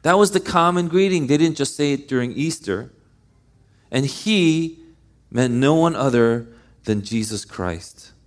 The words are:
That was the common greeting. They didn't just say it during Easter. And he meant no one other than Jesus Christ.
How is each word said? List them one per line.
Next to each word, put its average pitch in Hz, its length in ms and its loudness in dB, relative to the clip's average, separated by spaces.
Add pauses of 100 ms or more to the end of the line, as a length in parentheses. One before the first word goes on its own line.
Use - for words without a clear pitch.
That 175 160 4
was 202 120 4
the 190 100 0
common 175 480 0
greeting. 180 380 2
They 143 100 2
didn't 160 220 2
just 139 180 -4
say 147 160 0
it 139 160 -6
during 123 240 -2
Easter. 127 580 -6 (1000)
And 131 160 -2
he 165 720 0 (520)
meant 123 220 0
no 139 220 4
one 165 200 2
other 117 540 0 (360)
than 104 180 -2
Jesus 110 420 -6
Christ. - 680 -10 (140)